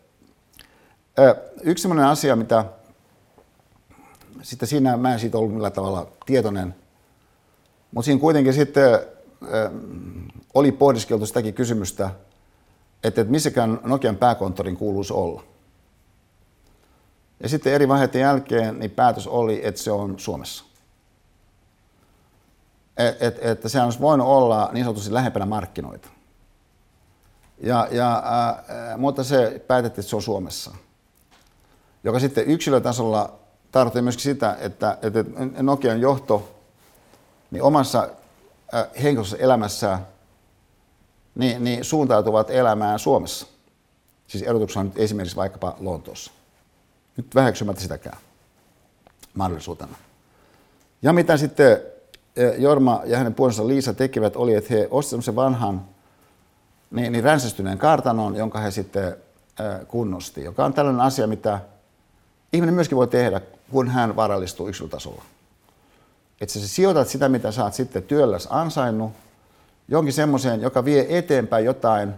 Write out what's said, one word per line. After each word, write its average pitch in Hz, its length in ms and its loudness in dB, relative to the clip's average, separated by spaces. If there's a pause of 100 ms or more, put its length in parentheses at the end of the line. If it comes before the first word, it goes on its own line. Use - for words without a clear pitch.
(1160)
ää, 127 180 8 (280)
yksi 175 180 0
semmonen 160 240 2
asia, 143 300 2
mitä 113 300 2 (1800)
sitten 123 280 -8
siinä 131 280 2
mä 127 160 0
en 113 60 -2
siitä 113 180 -2
ollut 110 160 0
millään 104 200 -4
tavalla 95 340 -4 (180)
tietoinen, 101 500 0 (1160)
mut 120 140 -6
siinä 139 140 2
kuitenkin 147 340 4
sitten, 139 400 6
ää, - 800 -4 (840)
oli 139 180 6
pohdiskeltu 117 540 2
sitäkin 110 280 -4
kysymystä, 107 560 -4 (960)
että, 113 180 0
että 107 100 -2
missäkään 127 520 0
Nokian 123 340 -2
pääkonttorin 95 600 0
kuuluisi 98 360 -4
olla. 85 300 -4 (2000)
Ja 113 60 -6
sitten 139 240 0
eri 143 140 4
vaiheiden 131 340 2
jälkeen 131 580 0
niin 107 120 -6
päätös 117 360 2
oli, 110 360 0
että 104 180 -6
se 107 100 -4
on 101 280 -4
Suomessa. - 460 -10 (2250)
Et, 117 240 0
et, 120 200 -2
että 117 280 -2
se 127 120 0
olisi 120 180 0
voinut 139 280 2
olla 117 460 4
niin 123 120 -2
sanotusti 104 280 -6
lähempänä 113 320 -2
markkinoita. 92 640 -8 (1500)
Ja, 117 340 0
ja, 120 340 0
ää, 117 420 -2
ää, 117 300 -12
mutta 135 260 -2
se 127 440 0
päätettiin, 123 340 0
että - 80 -12
se 113 60 -4
on 104 60 -2
Suomessa. - 500 -8 (1300)
Joka 113 160 0
sitten 135 260 0
yksilötasolla 120 920 0 (320)
tarkoitti 123 300 4
myöskin 120 220 -4
sitä, 123 360 -2
että, 101 420 -6
että 110 220 -2 (380)
Nokian 135 400 0
johto 127 540 0 (960)
niin - 120 -4
omassa, 135 460 2 (640)
ää, 113 240 -2
henkilökohtaisessa 127 480 0
elämässään 104 640 0 (1300)
niin, 120 280 -2
niin 120 200 -2
suuntautuvat 110 640 2
elämään 107 500 2
Suomessa. 101 480 -2 (800)
Siis 98 160 -8
erotuksena 107 400 0
nyt 98 140 -6
esimerkiksi 104 380 -2
vaikkapa 95 440 -6
Lontoossa. 87 520 -10 (880)
Nyt 120 180 -12
väheksymättä 107 460 2
sitäkään 76 360 -10 (1160)
mahdollisuutena. 85 640 -8 (1040)
Ja 147 120 6
mitä 170 240 4
sitten, 139 440 6 (560)
ää, 123 200 2
Jorma 135 480 4
ja 120 120 0
hänen 120 160 0
puolisonsa 110 340 0
Liisa 127 260 -2
tekivät, 110 420 0
oli, 120 180 2
että 107 200 0
he 107 180 2
ostivat 143 140 0
semmoisen 120 300 -6
vanhan, 117 500 -2 (1080)
niin, 120 200 -4
niin 117 120 -2
ränsästyneen 120 540 0
kartanon, 117 580 2
jonka 110 240 -6
he 107 120 -4
sitten, 95 460 -6 (420)
ää, 101 260 -8
kunnosti, 92 580 -8
joka 101 220 -2
on 139 80 -2
tällainen 139 280 0
asia, 127 260 0
mitä 107 320 -4 (960)
ihminen 170 220 2
myöskin 160 220 0
voi 123 100 4
tehdä, 113 340 0 (300)
kun 131 160 2
hän 120 280 0
varallistuu 98 520 -2
yksilötasolla. 80 560 -12 (1200)
Että 101 120 -8
sä 101 140 -8
sijoitat 160 400 2
sitä, 135 220 0
mitä 117 220 0
sä 113 120 -2
oot 101 100 -2
sitten 117 300 -6
työlläs 123 480 2
ansainnut, 123 600 -2 (760)
jonkin 147 260 0
semmoiseen, 131 480 0
joka 123 240 0
vie 143 320 2
eteenpäin 120 480 0
jotain, 110 520 0